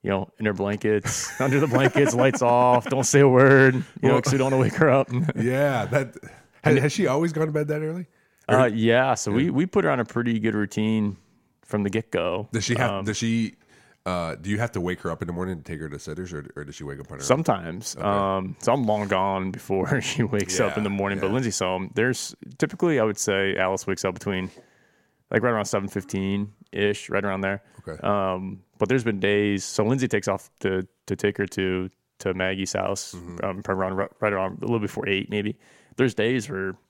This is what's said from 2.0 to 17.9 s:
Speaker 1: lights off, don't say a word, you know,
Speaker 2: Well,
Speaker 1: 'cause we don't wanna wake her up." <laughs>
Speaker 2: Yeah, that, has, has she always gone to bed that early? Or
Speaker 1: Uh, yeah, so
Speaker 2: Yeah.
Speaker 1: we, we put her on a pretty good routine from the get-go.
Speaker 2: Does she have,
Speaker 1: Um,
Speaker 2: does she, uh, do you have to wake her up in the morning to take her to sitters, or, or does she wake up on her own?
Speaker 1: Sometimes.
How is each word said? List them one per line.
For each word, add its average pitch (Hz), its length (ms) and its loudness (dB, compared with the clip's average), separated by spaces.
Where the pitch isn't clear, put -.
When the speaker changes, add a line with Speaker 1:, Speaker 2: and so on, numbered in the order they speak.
Speaker 1:
lights 131 300 2
off, 123 420 6
don't 135 200 0
say 143 160 6
a 139 60 10
word, 131 480 10
you 127 60 -2
know, 135 100 6
Speaker 2:
Well, 123 80 4
Speaker 1:
'cause 135 120 2
we 139 40 2
don't 131 140 2
wanna 131 100 4
wake - 140 2
her 160 140 6
up." 131 200 4
<laughs> 156 120 -2
Speaker 2:
Yeah, 127 520 0
that, 127 280 -2
has, 151 160 4
has 143 140 2
she 185 140 0
always 160 260 0
gone 156 140 -2
to 156 40 -6
bed 151 180 -2
that 151 120 -4
early? 165 240 -8
Or 123 120 6
Speaker 1:
Uh, 131 60 6
yeah, 113 480 4
so - 160 -4
Speaker 2:
Yeah. 107 60 2
Speaker 1:
we, 156 120 2
we 160 160 0
put 185 180 0
her 160 80 2
on 131 80 0
a 113 60 -2
pretty 117 340 -2
good 107 160 0
routine 107 600 0
from 104 180 -2
the 101 60 0
get-go. 92 640 -4
Speaker 2:
Does 107 100 -2
she 120 120 -2
have, 123 160 0
Speaker 1:
Um, 98 140 -6
Speaker 2:
does 104 120 -4
she, 113 380 -2
uh, 85 300 -4
do 82 140 -10
you 104 80 0
have 117 140 -4
to 98 80 -6
wake 90 220 -4
her 87 100 -6
up 80 100 -8
in 85 60 -6
the 87 60 -8
morning 92 240 -6
to 71 60 -16
take 78 180 -10
her 78 80 -10
to 71 100 -12
sitters, 87 320 -12
or, 73 140 -10
or 73 80 -12
does 71 120 -16
she 76 100 -14
wake 69 160 -10
up 69 100 -16
on 71 60 -14
her 69 60 -12
own? 69 40 -8
Speaker 1:
Sometimes. 95 680 0